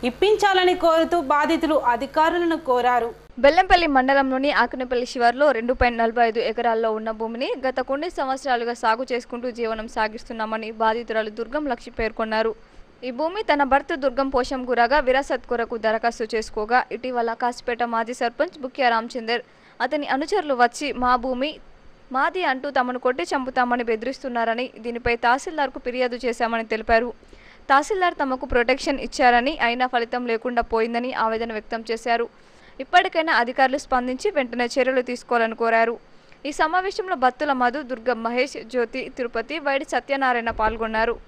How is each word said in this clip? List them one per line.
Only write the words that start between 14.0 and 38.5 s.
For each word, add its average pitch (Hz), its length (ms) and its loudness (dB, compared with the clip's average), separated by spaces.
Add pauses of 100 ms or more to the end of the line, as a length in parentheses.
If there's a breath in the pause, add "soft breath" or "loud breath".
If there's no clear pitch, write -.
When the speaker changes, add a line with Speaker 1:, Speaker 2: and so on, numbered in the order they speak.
Speaker 2:
పోషం 254 420 -2
గురాగా 240 280 4
విరాసత్ 262 500 0
కొరకు 233 280 -4
దరఖాస్తు 220 580 0
చేసుకోగా, 220 580 0
ఇటీవల 240 400 -2
కాసిపేట 240 500 -4
మాజీ 233 320 -2
సర్పంచ్ 285 480 -4
బుక్యా 254 260 0
రామచందర్, 226 540 -2 (380 soft breath)
అతని 277 260 -2
అనుచరులు 302 480 0
వచ్చి 247 380 2
మా 247 240 2
భూమి 254 400 -4 (560)
మాది 320 320 0
అంటూ 269 260 -2
తమను 254 280 0
కొట్టి 254 240 0
చంపుతామని 254 640 -2
బెదిరిస్తున్నారని, 233 920 -2
దీనిపై 233 380 -2
తహసీల్దార్కు 277 600 0
ఫిర్యాదు 247 460 -2
చేశామని 233 400 -2
తెలిపారు. 226 480 0 (580 loud breath)
తహసీల్దార్ 349 520 2
తమకు 262 240 -4
ప్రొటెక్షన్ 254 540 0
ఇచ్చారని, 247 600 2
అయినా 240 240 0
ఫలితం 247 400 -2
లేకుండా 233 360 -2
పోయిందని 233 520 0
ఆవేదన 226 380 -2
వ్యక్తం 220 380 -8
చేశారు. 233 380 0 (520 soft breath)
ఇప్పటికైనా 330 520 2
అధికారులు 254 460 2
స్పందించి 254 520 -2
వెంటనే 247 360 -2
చర్యలు 262 360 2
తీసుకోవాలని 240 520 -2
కోరారు. 226 440 2 (480 soft breath)
ఈ 294 60 -6
సమావేశంలో 370 640 -2
బత్తుల 262 360 0
మధు, 254 300 0
దుర్గం 233 400 -4
మహేష్, 240 460 -4